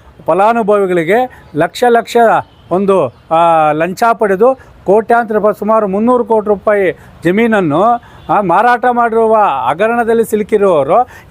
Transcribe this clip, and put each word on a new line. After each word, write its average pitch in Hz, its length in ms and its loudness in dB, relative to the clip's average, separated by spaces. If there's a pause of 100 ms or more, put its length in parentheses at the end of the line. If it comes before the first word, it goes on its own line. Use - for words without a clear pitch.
(260)
ಫಲಾನುಭವಿಗಳಿಗೆ 202 1160 0 (120)
ಲಕ್ಷ 170 340 -2
ಲಕ್ಷ 233 280 0 (540)
ಒಂದು, 185 420 0 (180)
ಆ, 160 400 2
ಲಂಚ 165 320 -4 (100)
ಪಡೆದು 220 460 0 (260)
ಕೋಟ್ಯಾಂತರ 220 500 0
ರೂಪಾಯಿ, 208 240 -2
ಸುಮಾರು 214 280 0
ಮುನ್ನೂರು 226 380 0
ಕೋಟಿ 214 220 -2
ರೂಪಾಯಿ 202 500 -2 (260)
ಜಮೀನನ್ನು, 190 600 0 (460)
ಆ, 175 120 0
ಮಾರಾಟ 220 500 0
ಮಾಡಿರುವ 226 460 0 (320)
ಹಗರಣದಲ್ಲಿ 226 560 -2
ಸಿಲುಕಿರುವವರು, 202 840 0 (240)